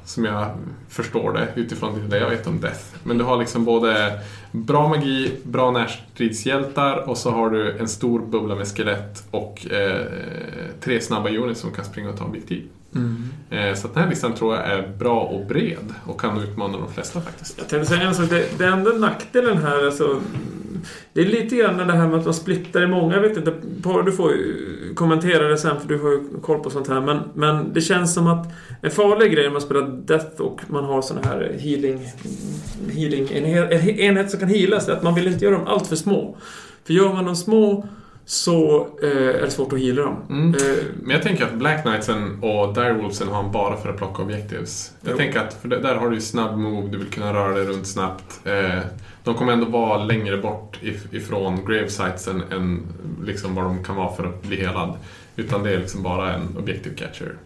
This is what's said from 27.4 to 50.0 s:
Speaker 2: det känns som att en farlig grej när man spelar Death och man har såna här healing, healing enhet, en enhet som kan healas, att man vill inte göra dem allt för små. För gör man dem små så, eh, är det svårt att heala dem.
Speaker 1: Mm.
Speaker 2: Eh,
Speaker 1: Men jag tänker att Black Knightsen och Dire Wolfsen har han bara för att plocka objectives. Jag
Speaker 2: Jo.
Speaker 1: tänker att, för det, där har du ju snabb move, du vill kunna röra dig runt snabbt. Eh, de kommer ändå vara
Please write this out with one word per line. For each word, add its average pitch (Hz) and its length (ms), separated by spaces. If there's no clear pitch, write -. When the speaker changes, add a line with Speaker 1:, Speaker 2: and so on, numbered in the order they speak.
Speaker 2:
det 165 80
känns 175 340
som 170 120
att 165 220
en 147 80
farlig 208 420
grej 147 120
när 143 80
man 143 80
spelar 139 260
Death 156 340
och 139 260
man 143 180
har 135 180
såna - 220
här - 360
healing, 135 480
healing 143 380
enhet, 160 420
en 165 180
enhet 196 400
som 180 100
kan 185 80
healas, 196 400
att 165 140
man 170 120
vill 175 120
inte 180 180
göra 202 140
dem 170 80
allt 202 200
för 160 100
små. - 400
För - 100
gör 190 180
man 185 120
dem 175 120
små 208 500
så, 151 640
eh, 151 80
är 131 340
det 135 60
svårt 131 220
att 131 60
heala 131 240
dem. - 140
Speaker 1:
Mm. 156 240
Speaker 2:
Eh, 139 300
Speaker 1:
Men 127 80
jag 143 120
tänker 175 220
att 117 100
Black 151 280
Knightsen 104 600
och 104 320
Dire 120 180
Wolfsen 104 360
har 101 140
han 101 100
bara 101 240
för - 120
att 92 80
plocka 95 260
objectives. 104 800
Jag - 120
Speaker 2:
Jo. 127 40
Speaker 1:
tänker 131 240
att, 107 140
för - 140
det, 123 120
där 131 140
har 117 140
du 117 60
ju 107 60
snabb 107 380
move, 104 300
du 101 100
vill 101 120
kunna 104 240
röra 98 200
dig 98 100
runt 95 220
snabbt. - 580
Eh, 95 340
de 117 100
kommer 123 180
ändå 117 140
vara 110 380